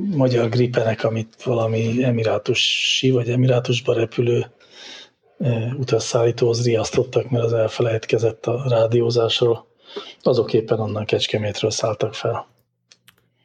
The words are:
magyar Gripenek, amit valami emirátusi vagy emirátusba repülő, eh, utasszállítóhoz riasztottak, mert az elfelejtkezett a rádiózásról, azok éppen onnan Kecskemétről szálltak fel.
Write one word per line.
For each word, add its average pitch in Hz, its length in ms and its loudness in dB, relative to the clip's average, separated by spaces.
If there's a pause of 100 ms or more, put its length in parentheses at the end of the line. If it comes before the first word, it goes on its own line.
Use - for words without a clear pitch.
(160)
magyar 123 340 2
Gripenek, 120 540 0
amit 113 400 -4
valami 113 600 0
emirátusi 117 1080 0
vagy 120 180 0
emirátusba 123 640 2
repülő, 117 520 0 (920)
eh, 123 420 -2
utasszállítóhoz 117 880 0
riasztottak, 113 640 0
mert 120 140 0
az 117 100 0
elfelejtkezett 110 920 0
a 120 240 -2
rádiózásról, 117 1000 2 (540)
azok 117 320 2
éppen 110 260 0
onnan 104 260 -4
Kecskemétről 107 680 -2
szálltak 110 420 -4
fel. - 340 -6 (960)